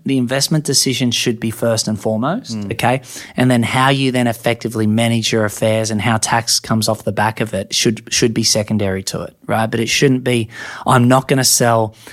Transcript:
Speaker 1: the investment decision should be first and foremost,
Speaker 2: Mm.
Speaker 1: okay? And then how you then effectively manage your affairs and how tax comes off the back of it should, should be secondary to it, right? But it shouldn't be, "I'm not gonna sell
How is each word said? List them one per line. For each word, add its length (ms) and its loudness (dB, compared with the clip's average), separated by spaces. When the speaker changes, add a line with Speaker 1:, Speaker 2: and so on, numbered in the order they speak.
Speaker 1:
the 160 0
investment 460 0
decision 440 0
should 300 -2
be 100 -4
first 380 -2
and 120 -2
foremost, 560 -2
Speaker 2:
Mm. 180 -6
Speaker 1:
okay? 280 0
And 140 2
then 140 4
how 260 2
you 220 2
then 160 0
effectively 580 -2
manage 460 2
your 140 2
affairs 440 0
and 100 -2
how 180 0
tax 420 0
comes 280 -2
off 160 -2
the 80 -2
back 300 -2
of 140 -4
it 180 -6
should, 400 -2
should 220 2
be 80 0
secondary 580 0
to 220 -8
it, 120 -14
right? 180 0
But 140 -2
it 100 -2
shouldn't 340 2
be, 260 0
"I'm 220 6
not 200 4
gonna 160 2
sell 520 2